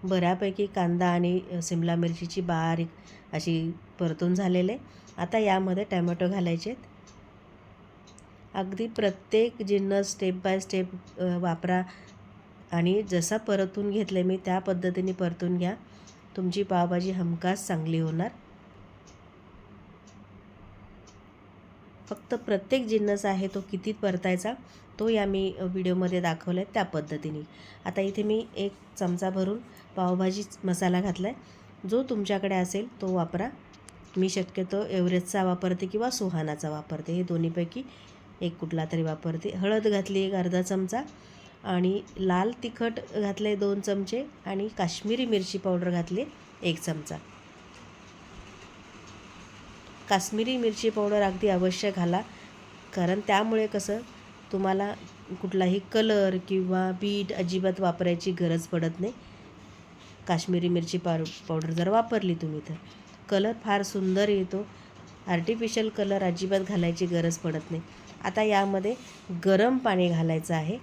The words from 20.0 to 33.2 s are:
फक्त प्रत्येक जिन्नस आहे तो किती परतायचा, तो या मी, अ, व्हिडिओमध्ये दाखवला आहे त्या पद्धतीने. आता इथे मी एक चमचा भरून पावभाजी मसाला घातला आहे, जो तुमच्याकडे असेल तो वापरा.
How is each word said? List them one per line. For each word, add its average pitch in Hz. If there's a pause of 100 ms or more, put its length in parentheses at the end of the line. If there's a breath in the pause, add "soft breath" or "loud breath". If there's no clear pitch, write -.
फक्त -
प्रत्येक 233
जिन्नस 208
आहे 196
तो 196 (100)
किती 196
परतायचा, 185 (460 loud breath)
तो 214
या 214
मी, 190
अ, 185
व्हिडिओमध्ये 180
दाखवला 175
आहे 190
त्या 214
पद्धतीने. 156 (440 loud breath)
आता 175
इथे 196
मी 214 (100)
एक 196 (240)
चमचा 180
भरून 190 (380 loud breath)
पावभाजी 185 (220)
मसाला 180
घातला 185
आहे, 262 (520 loud breath)
जो 233
तुमच्याकडे 202
असेल 190
तो 185
वापरा. 175 (680)